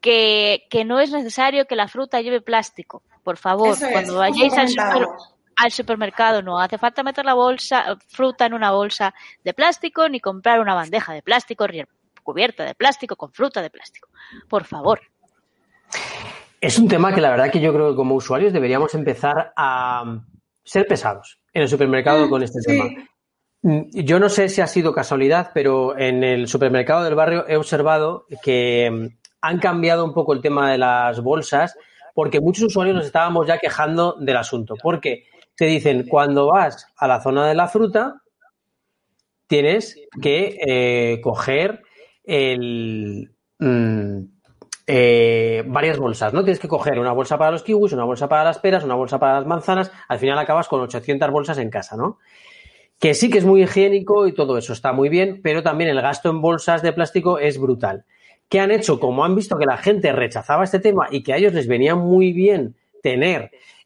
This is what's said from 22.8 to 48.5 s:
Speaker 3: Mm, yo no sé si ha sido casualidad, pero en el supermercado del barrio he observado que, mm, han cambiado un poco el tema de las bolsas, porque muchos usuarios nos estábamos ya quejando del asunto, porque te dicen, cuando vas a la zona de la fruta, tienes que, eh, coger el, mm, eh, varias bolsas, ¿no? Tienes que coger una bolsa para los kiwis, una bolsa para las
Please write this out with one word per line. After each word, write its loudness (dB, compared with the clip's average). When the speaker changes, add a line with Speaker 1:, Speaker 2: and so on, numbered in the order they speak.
Speaker 3:
Mm, 2
yo 4
no 4
sé 2
si -2
ha 2
sido 0
casualidad, 0
pero 0
en 0
el 0
supermercado 2
del 0
barrio 2
he 0
observado 0
que, 2
mm, -6
han -2
cambiado 0
un -6
poco 0
el -4
tema 0
de 0
las 0
bolsas, -2
porque 0
muchos 0
usuarios 0
nos -4
estábamos 0
ya 0
quejando -2
del 0
asunto, -6
porque -4
te 0
dicen, 0
cuando 2
vas 0
a -2
la 2
zona 0
de 2
la 0
fruta, -2
tienes 2
que, -2
eh, 0
coger -2
el, -4
mm, 0
eh, 4
varias -2
bolsas, -4
¿no? 0
Tienes 0
que -10
coger -2
una 0
bolsa -2
para 4
los -4
kiwis, 0
una -2
bolsa -4
para 2
las 0